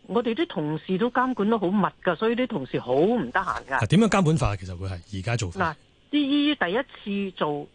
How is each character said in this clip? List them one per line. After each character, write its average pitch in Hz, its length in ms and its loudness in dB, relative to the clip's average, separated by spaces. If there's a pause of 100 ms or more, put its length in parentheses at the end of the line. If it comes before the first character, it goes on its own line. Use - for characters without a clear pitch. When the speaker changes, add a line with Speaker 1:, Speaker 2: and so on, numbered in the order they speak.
Speaker 1:
我 220 160 0
哋 233 100 0
啲 320 140 -2
同 156 280 -4
事 185 220 -2
都 226 100 0
監 254 240 0
管 208 160 0
得 226 80 4
好 190 140 0
密 196 160 2 (160)
㗎， 175 140 0
所 220 120 0
以 233 60 0
啲 240 140 0
同 143 180 -6
事 135 140 -4
好 120 140 -4
唔 185 360 4
得 - 80 -2
閒 120 260 -4
㗎。 135 100 -6
Speaker 2:
啊， 120 120 0
點 160 140 6
樣 226 80 6
監 196 160 4
管 160 120 4
法？ 110 200 0
其 92 100 -10
實 92 100 -10
會 95 120 -6
係 92 120 -6 (180)
而 92 40 -6
家 117 140 -2
做 95 160 -4
法。 95 80 -8
Speaker 1:
嗱， 165 140 0 (360)
啲 294 80 0
姨 285 300 2
姨 302 80 2
第 175 160 0
一 202 580 -4
次 - 60 -20
做 147 280 -2 (100)